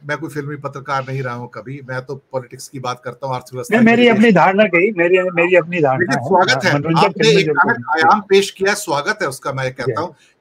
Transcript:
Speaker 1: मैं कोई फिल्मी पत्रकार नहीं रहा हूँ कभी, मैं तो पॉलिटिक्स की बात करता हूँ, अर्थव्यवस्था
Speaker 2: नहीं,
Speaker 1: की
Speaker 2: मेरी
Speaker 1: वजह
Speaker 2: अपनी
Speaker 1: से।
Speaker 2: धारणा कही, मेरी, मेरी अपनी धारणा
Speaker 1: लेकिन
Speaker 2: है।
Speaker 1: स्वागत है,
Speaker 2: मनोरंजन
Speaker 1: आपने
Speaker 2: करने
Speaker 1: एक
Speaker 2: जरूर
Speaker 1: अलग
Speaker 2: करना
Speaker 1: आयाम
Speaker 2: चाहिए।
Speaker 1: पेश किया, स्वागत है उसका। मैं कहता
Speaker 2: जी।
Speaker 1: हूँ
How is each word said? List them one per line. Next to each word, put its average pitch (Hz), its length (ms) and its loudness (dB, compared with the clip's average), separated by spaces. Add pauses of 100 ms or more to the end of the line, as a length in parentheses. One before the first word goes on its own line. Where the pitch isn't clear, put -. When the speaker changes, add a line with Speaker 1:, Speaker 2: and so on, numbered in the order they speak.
Speaker 1:
मैं 147 120 -6
कोई 156 120 -10
फिल्मी 143 260 -10
पत्रकार 139 520 -8
नहीं 131 140 -6
रहा 123 120 -6
हूँ 120 200 -12
कभी, 127 280 -14
मैं 127 240 -10
तो 139 100 -10
पॉलिटिक्स 127 520 -12
की 139 120 -14
बात 123 260 -8
करता 127 220 -10
हूँ, 131 80 -4
अर्थव्यवस्था 127 400 -6
Speaker 2:
नहीं, 233 100 4
Speaker 1:
की 226 60 6
Speaker 2:
मेरी 240 120 4
Speaker 1:
वजह 240 80 6
Speaker 2:
अपनी 214 140 4
Speaker 1:
से। 233 60 6
Speaker 2:
धारणा 185 320 4
कही, 202 280 2
मेरी, 175 280 2
मेरी 180 360 0
अपनी 170 260 0
धारणा 131 180 2
Speaker 1:
लेकिन 135 200 -2
Speaker 2:
है। 123 80 -8
Speaker 1:
स्वागत 185 380 2
है, 165 80 2
Speaker 2:
मनोरंजन 151 240 0
Speaker 1:
आपने 175 120 4
Speaker 2:
करने 151 200 2
Speaker 1:
एक 180 160 4
Speaker 2:
जरूर 151 120 0
Speaker 1:
अलग 143 180 2
Speaker 2:
करना 120 180 -6
Speaker 1:
आयाम 160 160 2
Speaker 2:
चाहिए। 202 200 2
Speaker 1:
पेश 196 220 4
किया, 196 220 -2
स्वागत 175 480 -4
है 170 60 -2
उसका। 139 260 -8
मैं 131 200 -4
कहता 131 180 -6
Speaker 2:
जी। 131 100 -4
Speaker 1:
हूँ 175 140 -8 (260)